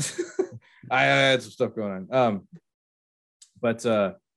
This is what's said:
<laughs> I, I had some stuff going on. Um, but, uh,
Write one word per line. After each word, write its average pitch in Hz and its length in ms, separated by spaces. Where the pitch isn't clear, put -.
<laughs> - 460
I, 123 80
I 135 60
had 135 380
some 110 100
stuff 120 220
going 98 360
on. 123 40
Um, 117 340
but, 113 260
uh, 104 280